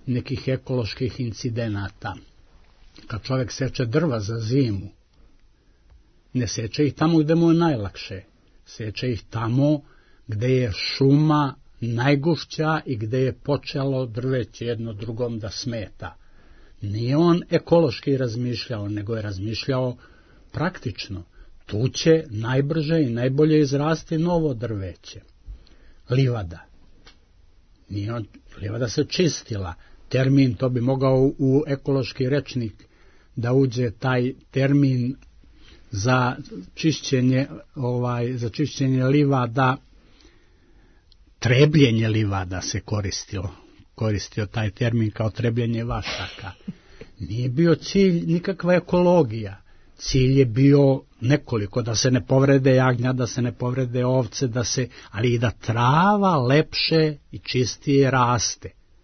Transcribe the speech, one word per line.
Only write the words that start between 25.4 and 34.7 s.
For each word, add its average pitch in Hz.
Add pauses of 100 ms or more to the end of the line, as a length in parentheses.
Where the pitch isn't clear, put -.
Livada. 120 (1300)
Nije 104
on, 117 (360)
livada 110
se 151
čistila. 101 (360)
Termin, 131
to 131
bi 123
mogao 131
u 135
ekološki 135
rečnik 131 (480)
da 117
uđe 127
taj 127 (180)
termin 135 (760)